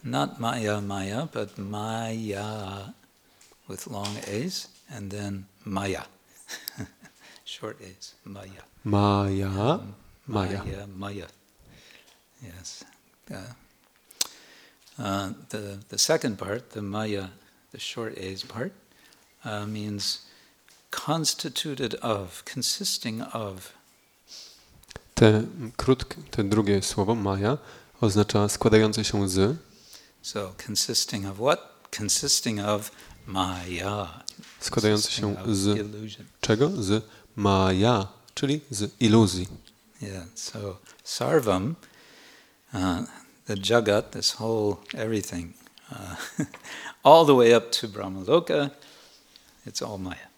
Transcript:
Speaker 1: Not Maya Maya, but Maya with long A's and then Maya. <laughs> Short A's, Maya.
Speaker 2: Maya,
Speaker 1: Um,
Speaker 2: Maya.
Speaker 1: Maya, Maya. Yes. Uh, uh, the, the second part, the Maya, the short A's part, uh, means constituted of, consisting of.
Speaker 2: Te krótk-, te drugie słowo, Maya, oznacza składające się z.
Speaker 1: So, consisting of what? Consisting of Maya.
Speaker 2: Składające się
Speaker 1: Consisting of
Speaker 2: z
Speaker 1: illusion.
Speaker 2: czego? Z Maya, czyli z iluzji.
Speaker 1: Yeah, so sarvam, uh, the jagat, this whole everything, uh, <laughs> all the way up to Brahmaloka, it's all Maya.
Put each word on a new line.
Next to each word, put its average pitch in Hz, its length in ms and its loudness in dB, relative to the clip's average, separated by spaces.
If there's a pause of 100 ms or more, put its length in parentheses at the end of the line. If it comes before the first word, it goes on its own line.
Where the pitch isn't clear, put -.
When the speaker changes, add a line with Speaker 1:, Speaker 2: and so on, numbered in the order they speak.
Speaker 1:
Not 139 360 -4
Maya 113 420 -2
Maya, 101 520 -6
but 104 240 -8
Maya 104 1400 -8 (760)
with - 180 -12
long 104 300 -8 (100)
A's 123 400 -6 (240)
and 101 200 -10
then 101 320 -8 (220)
Maya. 98 360 -4 (760)
<laughs> 107 80 -8 (600)
Short - 360 -12
A's, 95 340 -20 (100)
Maya. 98 380 -16 (220)
Speaker 2:
Maya, 101 600 4
Speaker 1:
Um, 101 460 -2 (340)
Speaker 2:
Maya. 98 360 -2
Speaker 1:
Maya, 98 240 -10 (100)
Maya. 101 300 -10 (1120)
Yes. 90 420 -16 (480)
Uh, 107 40 -10 (1600)
uh, 98 300 -2 (200)
the, 101 300 -10 (100)
the 104 80 -8
second 143 400 0
part, 101 340 -8
the 107 100 -10
Maya, 101 460 -4 (440)
the - 80 -18
short - 380 -8
A's 95 260 -8
part, 139 280 -8 (720)
uh, 104 200 -6
means 104 600 -6 (680)
constituted 147 1040 -2
of, 101 500 -4
consisting - 760 -4 (120)
of. 98 400 -8 (1400)
Speaker 2:
Te 107 280 8 (340)
krótk-, - 380 0 (160)
te 113 120 0
drugie 101 380 2
słowo, 104 340 0
Maya, 101 420 0 (440)
oznacza 104 480 4
składające 107 560 4
się 101 240 0
z. 98 280 4 (640)
Speaker 1:
So, 95 320 -8 (140)
consisting 107 580 -2
of 98 120 -8
what? 135 220 2 (380)
Consisting 107 600 0
of 104 320 -2 (360)
Maya. 92 800 -4 (520)
Speaker 2:
Składające 107 520 2
się - 100 -2
Speaker 1:
Consisting 101 280 -2
of 104 60 2
Speaker 2:
z 101 220 2
Speaker 1:
illusion. 104 480 -10 (160)
Speaker 2:
czego? 117 280 4 (140)
Z 104 200 2 (320)
Maya, 98 720 4 (260)
czyli 147 360 0
z 104 300 -4
iluzji. 104 480 6 (540)
Speaker 1:
Yeah, 95 240 -12 (100)
so 101 420 -10 (260)
sarvam, 120 720 2 (960)
uh, - 60 -4 (680)
the 104 80 -2 (140)
jagat, 110 420 4
this - 280 -2
whole 110 360 0 (180)
everything, 101 600 -4 (380)
uh, 98 540 -8 (180)
<laughs> - 400 -16
all 160 220 12
the 143 100 10
way 117 220 10
up 113 100 2 (140)
to 117 60 -6
Brahmaloka, 107 840 0 (960)
it's 107 200 -8
all 104 120 -8
Maya. 90 280 -10 (100)